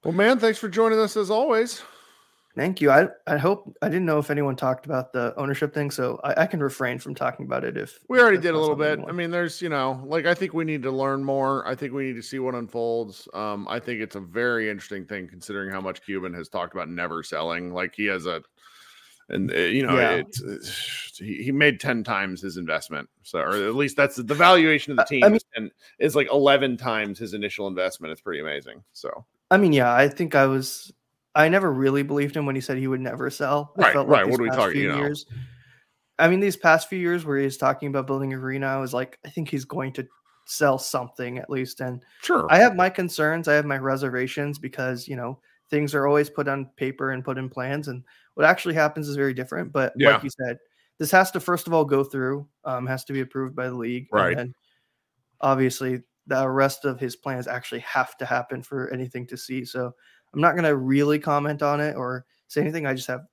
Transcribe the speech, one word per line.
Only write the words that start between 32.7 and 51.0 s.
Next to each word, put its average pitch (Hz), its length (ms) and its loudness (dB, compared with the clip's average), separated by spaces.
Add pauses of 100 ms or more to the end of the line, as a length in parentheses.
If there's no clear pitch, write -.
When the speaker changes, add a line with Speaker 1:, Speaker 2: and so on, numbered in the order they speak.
Speaker 2:
he 131 80 -4
would 131 140 -2
never 127 300 -6
sell. 147 460 -2
I 170 60 2
Speaker 1:
Right, - 100 6
Speaker 2:
felt 139 160 2
like 139 100 8
Speaker 1:
right. 95 80 4
Speaker 2:
these 113 60 2
Speaker 1:
What 123 80 4
are - 40 2
we 113 60 0
Speaker 2:
past 127 80 0
Speaker 1:
talking, 98 160 4
Speaker 2:
few 139 80 0
Speaker 1:
you - 60 0
know? 71 80 0
Speaker 2:
years, 147 300 -4 (960)
I 165 80 8
mean, 185 100 4
these 196 180 0
past 160 320 4
few 190 120 -4
years 170 240 -2
where 139 140 0
he's 139 180 0
talking 135 320 0
about 135 180 -2
building 135 260 -2
an 131 60 -8
arena, 135 300 -4
I 135 80 -2
was 127 180 -6
like, 127 320 -6
"I - 40 -16
think 160 180 -8
he's 135 160 -4
going 135 300 -6
to 127 120 -8 (400)
sell 135 320 2
something 127 600 -6
at 127 120 -12
least." 131 300 -6
And 123 200 -6 (220)
Speaker 1:
Sure. 320 260 2
Speaker 2:
I 160 100 8
have 220 180 8
my 180 140 4
concerns. 165 580 -2
I 147 60 6
have 147 100 4
my 139 140 -2
reservations 135 840 -2
because, 131 480 -8
you 135 80 -8
know, 123 240 -8 (280)
things 147 280 0
are 139 100 2
always 147 240 4
put 143 160 -4
on 139 200 -4 (100)
paper 135 340 -4
and 131 140 -6
put 135 140 -4
in 131 100 -8
plans, 139 400 -6
and 127 160 -12 (360)
what 156 80 8
actually 175 260 2
happens 151 340 0
is 143 80 -6
very 139 180 0
different. 151 360 -6
But 135 260 0
Speaker 1:
Yeah. 120 180 8
Speaker 2:
like 104 100 0
you 131 60 -6
said, 123 280 -8 (400)
this 151 120 -2